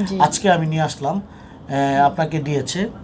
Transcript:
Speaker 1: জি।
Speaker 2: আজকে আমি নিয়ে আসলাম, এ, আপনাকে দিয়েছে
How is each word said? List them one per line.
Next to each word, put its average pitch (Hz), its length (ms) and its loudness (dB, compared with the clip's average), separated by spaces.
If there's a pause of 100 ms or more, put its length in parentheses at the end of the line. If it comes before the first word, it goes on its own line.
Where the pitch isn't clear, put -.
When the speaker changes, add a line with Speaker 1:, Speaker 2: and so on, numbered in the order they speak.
Speaker 1:
জি। 190 120 -2
Speaker 2:
আজকে 165 320 2
আমি 165 160 2
নিয়ে 160 140 0
আসলাম, 156 400 -2 (480)
এ, 139 300 0
আপনাকে 151 400 2
দিয়েছে 147 500 -2 (140)